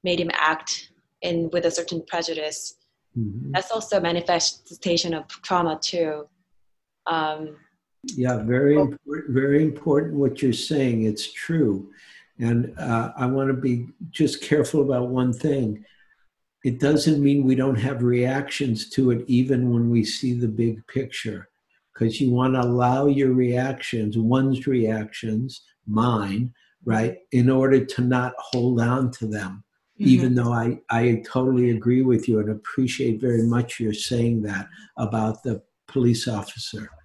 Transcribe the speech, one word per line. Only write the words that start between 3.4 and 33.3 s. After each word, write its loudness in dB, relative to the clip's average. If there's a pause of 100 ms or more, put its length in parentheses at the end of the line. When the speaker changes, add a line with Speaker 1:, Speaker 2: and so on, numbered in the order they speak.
Speaker 1:
That's -2
also -2
a 2
manifestation -2
of -8
trauma -2
too. -4 (800)
Um, -4 (480)
Speaker 2:
Yeah, -2
very 4
Speaker 1:
well 4
Speaker 2:
impor-, -8
very 2
important 0
what 0
you're 2
saying. 0
It's -2
true. -2 (460)
And, 0
uh, -2
I -2
wanna 0
be -2 (220)
just 0
careful 0
about 0
one 0
thing. -2 (800)
It -2
doesn't 4
mean 4
we 4
don't 0
have -2
reactions 0
to 2
it 0
even 2
when 2
we 4
see -2
the -2
big -2
picture, -8 (420)
'cause -2
you 2
wanna 2
allow 2
your 2
reactions, 0
one's 2
reactions, -2 (260)
mine, 0 (300)
right? 0 (140)
In 4
order 4
to -4
not 0
hold 0
on 0
to -8
them, -8 (360)
Speaker 1:
Mm-hmm. 4
Speaker 2:
even 6
though 2
I, -2
I 2
totally 2
agree 2
with 2
you 2
and 0
appreciate -2
very 2